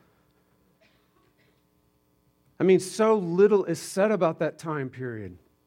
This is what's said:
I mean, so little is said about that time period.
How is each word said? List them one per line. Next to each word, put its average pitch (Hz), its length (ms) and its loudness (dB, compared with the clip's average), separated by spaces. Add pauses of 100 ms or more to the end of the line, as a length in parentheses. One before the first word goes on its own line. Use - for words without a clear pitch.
(2500)
I 156 60 0
mean, 185 160 6
so 220 340 0
little 190 520 2
is 165 120 -4
said 202 320 -2
about 175 300 -2
that 156 180 -4
time 147 300 -8
period. 110 500 -12 (280)